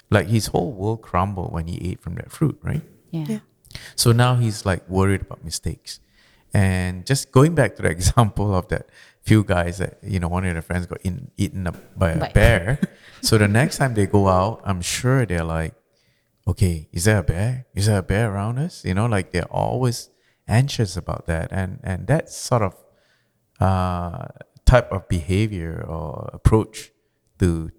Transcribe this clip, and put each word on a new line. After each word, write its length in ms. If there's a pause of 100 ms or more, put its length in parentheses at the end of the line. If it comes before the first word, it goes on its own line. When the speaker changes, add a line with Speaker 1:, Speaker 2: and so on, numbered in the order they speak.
Speaker 1:
Like 200
his 180
whole 260
world 300
crumbled 500
when 140
he 100 (140)
ate 100
from 140
that 160
fruit, 320
right? 180 (300)
Speaker 2:
Yeah. 180
Speaker 3:
Yeah. 100 (560)
Speaker 1:
So 160
now 260
he's, 280
like, 240
worried 320
about 240
mistakes. 540 (520)
And 540
just 260
going 220
back 220
to 80
the 60
<laughs> 80
example 580
of 140
that 200 (320)
few 220
guys 340
that, 240
you 180
know, 80
one 160
of 100
their 100
friends 240
got 160
in, 340
eaten 300
up 80 (220)
by 160
a 60
Speaker 2:
By 100
Speaker 1:
bear. 540
Speaker 2:
<laughs> 380
Speaker 1:
So 160
the 100
next 300
time 160
they 140
go 200
out, 380
I'm 160
sure 440
they're 180
like, 320 (720)
"Okay, 460
is 100
there 160
a 40
bear? 520
Is 120
there 120
a 20
bear 320
around 240
us?" 280
You 100
know, 120
like, 240
they're 200
always 580 (380)
anxious 500
about 300
that. 240
And, 320
and 240
that 240
sort 320
of, 100 (880)
uh, 680 (380)
type 260
of 180
behavior 760
or 460
approach 580 (480)
to, 400